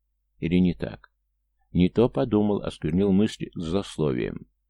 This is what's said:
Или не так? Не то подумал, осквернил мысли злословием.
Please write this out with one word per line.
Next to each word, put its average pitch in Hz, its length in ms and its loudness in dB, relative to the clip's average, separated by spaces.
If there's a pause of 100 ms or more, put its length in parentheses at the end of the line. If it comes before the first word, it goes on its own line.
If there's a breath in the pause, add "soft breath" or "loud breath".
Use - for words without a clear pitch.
(380)
Или 82 180 -2
не 90 160 4
так? - 400 -10 (600)
Не 90 180 4
то 117 180 2
подумал, 107 540 0
осквернил 92 500 0
мысли 101 420 0
злословием. 73 920 -4 (240)